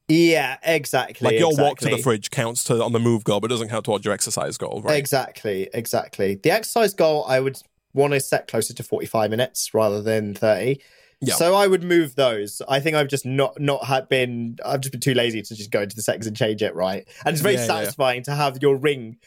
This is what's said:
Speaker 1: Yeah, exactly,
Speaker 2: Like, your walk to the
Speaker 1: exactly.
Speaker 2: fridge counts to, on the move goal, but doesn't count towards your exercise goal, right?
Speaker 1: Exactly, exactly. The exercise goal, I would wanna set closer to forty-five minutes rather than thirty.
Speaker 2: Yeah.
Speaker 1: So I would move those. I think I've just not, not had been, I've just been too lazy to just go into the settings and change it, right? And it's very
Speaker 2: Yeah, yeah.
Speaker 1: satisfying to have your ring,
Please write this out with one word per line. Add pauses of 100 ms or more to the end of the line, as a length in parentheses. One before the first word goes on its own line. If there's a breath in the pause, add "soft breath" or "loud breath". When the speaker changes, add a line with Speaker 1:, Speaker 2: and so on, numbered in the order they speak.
Speaker 1:
Yeah,
exactly,
Speaker 2:
Like,
your
walk
to
the
Speaker 1:
exactly.
Speaker 2:
fridge
counts
to,
on
the
move
goal,
but
doesn't
count
towards
your
exercise
goal,
right?
Speaker 1:
Exactly,
exactly.
The
exercise
goal,
I
would (360)
wanna
set
closer
to
forty-five
minutes
rather
than
thirty. (400 soft breath)
Speaker 2:
Yeah.
Speaker 1:
So
I
would
move
those.
I
think
I've
just
not,
not
had
been,
I've
just
been
too
lazy
to
just
go
into
the
settings
and
change
it,
right? (160 loud breath)
And
it's
very
Speaker 2:
Yeah,
yeah.
Speaker 1:
satisfying
to
have
your
ring, (100)